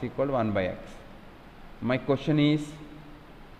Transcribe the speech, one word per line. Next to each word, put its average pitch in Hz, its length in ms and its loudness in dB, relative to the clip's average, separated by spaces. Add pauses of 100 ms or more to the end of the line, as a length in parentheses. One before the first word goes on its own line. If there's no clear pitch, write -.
equal 131 240 0
one 120 240 2
by 98 160 4
x. - 380 -8 (840)
My 127 100 4
question 147 400 2
is, 147 220 6 (1000)